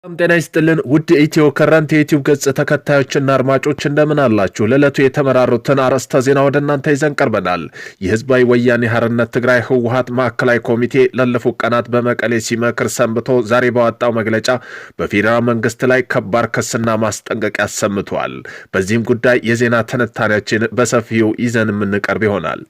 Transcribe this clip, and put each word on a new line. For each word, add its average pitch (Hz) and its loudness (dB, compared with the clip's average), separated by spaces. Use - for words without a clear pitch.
ጤና 170 0
ይስጥልን 160 2
ውድ 156 0
ኢትዮ 151 4
ከረንት 156 2
የዩቲዩብ 151 2
ገጽ 147 0
ተከታዮችና 143 0
አድማጮች 135 0
እንደምን 147 0
አላችሁ? 107 0
ለዕለቱ 139 2
የተመራሩትን 131 2
አርዕስተ 131 0
ዜና 139 2
ወደ 139 2
እናንተ 143 -2
ይዘን 147 0
ቀርበናል። 95 0
የህዝባዊ 117 0
ወያኔ 120 2
ሓርነት 117 0
ትግራይ 123 2
ህወሓት 123 0
ማዕከላዊ 120 0
ኮሚቴ 120 2
ላለፉት 123 -2
ቀናት 113 -2
በመቀሌ 120 -2
ሲመክር 117 -4
ሰንብቶ 120 -2
ዛሬ 123 2
ባወጣው 117 0
መግለጫ 110 -2
በፌዴራል 107 0
መንግስት 113 -2
ላይ 127 2
ከባድ 117 -2
ክስና 113 -2
ማስጠንቀቂያ 104 -4
አሰምቷል። 90 -4
በዚህም 101 -2
ጉዳይ 123 2
የዜና 117 0
ትንታኔያችን 110 -2
በሰፊው 113 0
ይዘን 113 0
የምንቀርብ 101 -2
ይሆናል። 80 -2